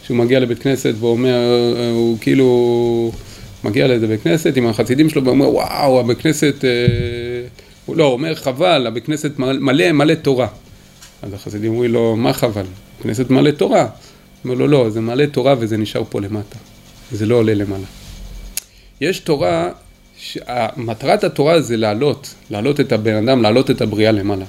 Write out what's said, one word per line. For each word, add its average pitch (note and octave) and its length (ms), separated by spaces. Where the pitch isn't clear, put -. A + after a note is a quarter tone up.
שהוא B2 140
מגיע A#2+ 220
לבית A#2 200
כנסת C3 400
ואומר, A#2+ 360
אה, A#2+ 140
הוא A#2 300
כאילו A#2+ 920
מגיע B2 240
לאיזה A#2 200
בית A2 160
כנסת E3 340
עם A#2+ 100
החסידים B2+ 420
שלו C#3+ 160
ואומר, C3 240
"וואו, C3 500
הבית A#2+ 180
כנסת, D3 480
אה," B2+ 40
הוא C#3 100
לא, D#3+ 80
אומר, D3 320
"חבל, C#3 520
הבית A2+ 180
כנסת D3+ 340
מל-, C3 200
מלא, C#3+ 320
מלא D3+ 220
תורה." C3+ 340
אז G2+ 120
החסידים G#2 380
אומרים A#2+ 200
לו, A#2 240
"מה C3 180
חבל? G#2+ 280
בית - 420
כנסת A#2 260
מלא C#3 220
תורה." F#3+ 300
הוא A2 80
אומר B2+ 100
לו, C3 120
"לא, C3 220
זה A2 120
מלא A#2+ 240
תורה C#3 340
וזה A2 180
נשאר A2 320
פה A2 120
למטה. G2+ 360
זה G#2+ 140
לא A#2 100
עולה A2 180
למעלה." G2 320
יש F3 180
תורה, E3 500
ש-, - 200
ה-, B2 340
מטרת C3+ 420
התורה D#3+ 380
זה A#2 160
לעלות, A2+ 560
לעלות B2+ 300
את C3 120
הבן A2 240
אדם, A#2+ 260
לעלות A#2+ 300
את A#2+ 100
הבריאה G#2+ 300
למעלה. G2 380